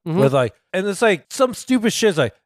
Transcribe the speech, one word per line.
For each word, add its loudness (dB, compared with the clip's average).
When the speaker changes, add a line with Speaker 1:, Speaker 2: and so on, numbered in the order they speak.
Speaker 1:
Mm-hmm. -2
Speaker 2:
with, 4
like, 0
and -4
it's, -6
like, 2
some -2
stupid 0
shit. 0
It's 0
like, 0